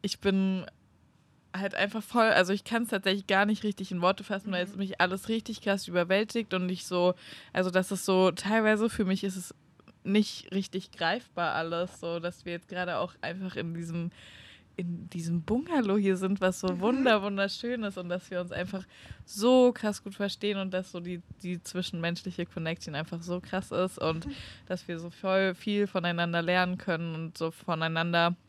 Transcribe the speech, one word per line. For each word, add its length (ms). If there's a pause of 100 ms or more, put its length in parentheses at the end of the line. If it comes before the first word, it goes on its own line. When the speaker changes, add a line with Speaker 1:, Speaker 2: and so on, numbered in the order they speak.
Speaker 1:
ich 200
bin 440 (880)
halt 200
einfach 280
voll, 260
also 260
ich 100
kann's 240
tatsächlich 380
gar 180
nicht 200
richtig 260
in 100
Worte 240
fassen, 260
weil 140
es 80
Speaker 2:
Mhm. 60
Speaker 1:
mich 220
alles 280
richtig 320
krass 280
überwältigt 680
und 160
ich 160
so, 280 (380)
also 180
das 220
ist 140
so, 240
teilweise 580
für 160
mich 200
ist 120
es 180 (500)
nicht 480
richtig 400
greifbar 640
alles, 460
so 180
dass 280
wir 60
jetzt 160
gerade 300
auch 220
einfach 360
in 180
diesem, 360 (680)
in 340
diesem 320
Bungalow 540
hier 200
sind, 240
was 180
so 80
Speaker 2:
Mhm. 140
Speaker 1:
wunder-, 420
wunderschön 640
ist 120
und 120
dass 240
wir 80
uns 100
einfach 320 (420)
so 480
krass 300
gut 140
verstehen 420
und 160
dass 160
so 80
die, 240 (220)
die 180
zwischenmenschliche 840
Connection 520
einfach 260
so 180
krass 300
ist 300
und 260
Speaker 2:
Mhm. 60 (340)
Speaker 1:
dass 220
wir 100
so 120
voll 440
viel 320
voneinander 560
lernen 340
können 380
und 240
so 140
voneinander 840 (140)